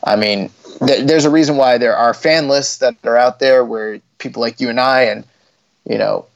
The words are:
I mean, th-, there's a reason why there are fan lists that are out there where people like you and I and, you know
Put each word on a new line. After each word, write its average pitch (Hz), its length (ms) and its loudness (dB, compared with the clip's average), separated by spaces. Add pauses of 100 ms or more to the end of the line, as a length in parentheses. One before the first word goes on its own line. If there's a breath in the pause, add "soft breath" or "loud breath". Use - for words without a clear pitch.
I 104 100 0
mean, 104 360 -2 (360)
th-, 131 180 0
there's 151 200 2
a 151 60 2
reason 151 260 2
why 127 220 2
there 117 180 0
are 117 180 2
fan 156 320 0
lists 139 320 -2
that 123 240 0
are 117 140 0
out 123 240 2
there 131 240 4
where 110 360 -8 (180)
people - 220 -10
like 117 200 -6
you 127 80 -2
and 117 100 -4
I 131 240 2
and, 104 220 -2 (600)
you 110 140 -4
know 104 380 -2